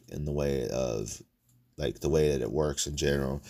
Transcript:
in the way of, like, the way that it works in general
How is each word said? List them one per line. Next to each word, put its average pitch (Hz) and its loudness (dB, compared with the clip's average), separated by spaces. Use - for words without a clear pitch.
in - -6
the 73 -2
way 71 0
of, 55 -4
like, - -4
the 76 -2
way 76 6
that 65 0
it 55 -2
works 73 0
in 76 -6
general 71 0